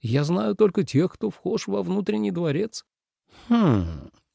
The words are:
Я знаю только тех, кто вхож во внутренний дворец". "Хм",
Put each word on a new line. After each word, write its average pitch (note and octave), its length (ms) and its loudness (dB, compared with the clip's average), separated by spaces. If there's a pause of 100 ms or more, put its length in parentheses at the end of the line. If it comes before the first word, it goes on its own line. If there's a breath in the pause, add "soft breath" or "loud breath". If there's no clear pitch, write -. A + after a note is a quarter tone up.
Я C3 240 0
знаю G3 300 0
только G3 300 2
тех, D#3 280 2
кто A3 180 -6
вхож - 360 -6
во G3 160 -2
внутренний G3+ 480 -2
дворец". E3+ 540 -4 (640)
"Хм", G2 600 2 (240)